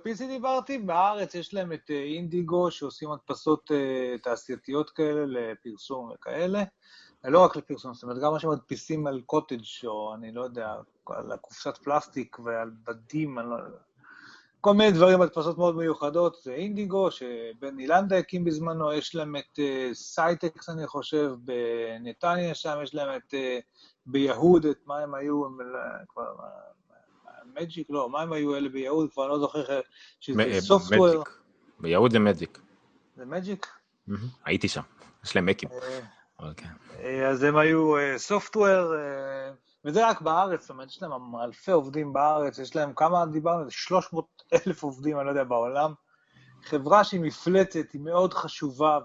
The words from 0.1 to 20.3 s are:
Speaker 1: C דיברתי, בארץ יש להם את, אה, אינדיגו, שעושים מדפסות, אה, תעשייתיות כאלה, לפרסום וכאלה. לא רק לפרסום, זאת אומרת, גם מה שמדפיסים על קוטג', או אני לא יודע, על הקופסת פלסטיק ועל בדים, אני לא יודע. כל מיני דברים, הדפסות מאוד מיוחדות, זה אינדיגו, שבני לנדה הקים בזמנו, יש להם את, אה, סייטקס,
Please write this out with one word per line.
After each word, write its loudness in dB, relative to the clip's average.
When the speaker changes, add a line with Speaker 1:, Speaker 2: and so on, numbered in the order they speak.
Speaker 1:
C -8
דיברתי, -4
בארץ 0
יש -10
להם -6
את, -10
אה, -4
אינדיגו, -2
שעושים -10
מדפסות, -2
אה, -2
תעשייתיות -4
כאלה, 0
לפרסום -8
וכאלה. -2
לא 8
רק 4
לפרסום, -10
זאת -20
אומרת, -8
גם 0
מה 0
שמדפיסים -4
על -4
קוטג', -4
או -8
אני -14
לא -8
יודע, -10
על -10
הקופסת -12
פלסטיק -4
ועל -6
בדים, -8
אני -8
לא -6
יודע. -12
כל 6
מיני 8
דברים, 8
הדפסות 0
מאוד 2
מיוחדות, 0
זה -10
אינדיגו, -2
שבני -10
לנדה 4
הקים -2
בזמנו, -2
יש -4
להם -6
את, -12
אה, -2
סייטקס, -2